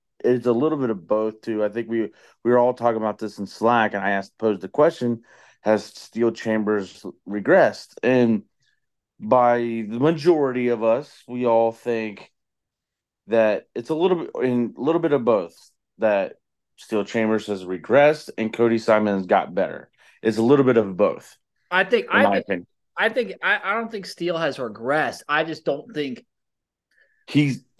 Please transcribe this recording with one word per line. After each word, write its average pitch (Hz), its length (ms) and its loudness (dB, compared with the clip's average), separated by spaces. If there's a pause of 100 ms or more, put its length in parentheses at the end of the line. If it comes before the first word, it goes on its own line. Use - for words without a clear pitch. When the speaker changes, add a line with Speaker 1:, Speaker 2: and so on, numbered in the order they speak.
(240)
Speaker 1:
it's 123 220 2
a 123 80 4
little 147 240 0
bit 127 140 -2
of 85 160 -8
both 107 340 -2
too. 107 220 -2
I 104 60 0
think 113 200 -6
we, 113 120 -2
we - 500 -6
were 123 60 6
all 123 160 4
talking 117 280 0
about 104 160 -4
this 107 200 -10
in 101 100 -8
Slack, 110 460 0
and 98 100 -4
I 98 80 -2
asked, 98 260 -4
posed 104 240 -2
the 95 80 -10
question, 131 540 0 (380)
"Has 107 220 2
Steele - 480 -4
Chambers 107 760 -4 (220)
regressed?" 107 720 0
And 120 420 2 (800)
by 120 360 4
the 113 420 -4
majority 143 720 0
of 113 140 -2
us, 117 440 -2
we 123 180 -6
all 113 260 4
think 113 600 -8 (960)
that 107 480 2
it's 120 140 -6
a 160 60 -2
little 175 300 0
bit, - 180 -6
in 123 340 0
a - 40 -12
little 160 200 0
bit 160 100 0
of 131 140 2
both, 104 300 0 (420)
that 101 380 0 (420)
Steele 104 260 -4
Chambers 110 440 0
has 95 180 -6
regressed 127 720 2
and 110 160 -4
Cody 117 240 2
Simon 107 400 2
has 92 80 -4
got 90 280 0
better. 80 360 -6 (320)
It's 110 160 0
a 113 40 0
little 139 220 4
bit 123 140 4
of 98 180 2
both, 92 400 -2 (340)
Speaker 2:
I 185 140 2
think, 202 220 0
Speaker 1:
in - 60 -14
Speaker 2:
I 220 120 4
Speaker 1:
my - 120 4
Speaker 2:
think, 98 100 -2
Speaker 1:
opinion. 90 220 -6 (280)
Speaker 2:
I 202 140 0
think, 214 240 -4 (100)
I, 196 180 0
I 190 120 -4
don't 226 180 -6
think 202 140 -12
Steele 170 320 -6
has 151 200 -4
regressed. 120 720 -4
I 151 160 0
just 160 220 -10
don't 143 280 -4
think 139 320 -8 (1040)
Speaker 1:
He's, 143 360 0 (160)